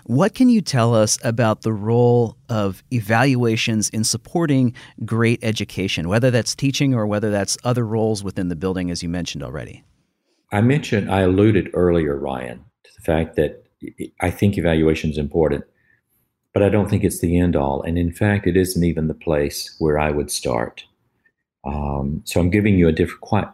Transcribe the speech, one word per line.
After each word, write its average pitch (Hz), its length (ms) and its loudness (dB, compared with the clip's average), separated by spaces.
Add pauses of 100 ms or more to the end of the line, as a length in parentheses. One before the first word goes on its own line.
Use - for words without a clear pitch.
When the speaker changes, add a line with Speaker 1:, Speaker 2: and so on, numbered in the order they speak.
Speaker 1:
what 160 300 0
can 254 140 4
you 220 140 4
tell 117 320 0
us 107 280 2
about 113 400 0
the 113 100 -2
role 117 680 2 (100)
of 101 340 -2 (100)
evaluations 113 1000 0
in 110 140 -4
supporting 131 680 0 (320)
great 117 380 0
education, 95 680 -4
whether 117 220 2
that's 117 240 -2
teaching 139 400 0
or 110 120 0
whether 104 240 -2
that's 98 320 -2
other 120 220 -2
roles 110 400 -2
within 92 240 -4
the 87 80 -4
building, 90 340 -4
as 87 120 -6
you 87 80 -6
mentioned 85 320 -6
already? 64 420 -12 (680)
Speaker 2:
I 104 120 2
mentioned, 120 480 2
I 95 100 2
alluded 95 540 4
earlier, 85 420 2
Ryan, 65 480 -8 (200)
to - 120 -20
the - 60 -20
fact 80 340 -2
that - 280 -2 (580)
I 87 80 0
think 98 260 0
evaluation 80 540 2
is 76 80 -6
important, 73 460 0 (920)
but 101 80 2
I 101 80 4
don't 101 180 2
think 98 140 0
it's - 160 0
the 87 200 0
end 90 180 2
all. 69 260 -2
And 82 160 -4
in 85 140 0
fact, 104 340 0
it 87 100 2
isn't 90 260 2
even 80 260 0
the 76 60 -4
place 73 640 -4
where 76 200 0
I 76 120 0
would 73 200 -4
start. - 540 -6 (800)
Um, 71 600 -6
so - 160 -2
I'm 90 80 2
giving 101 300 4
you 87 80 6
a 80 60 6
diff-, 85 280 -2
quite, - 320 -2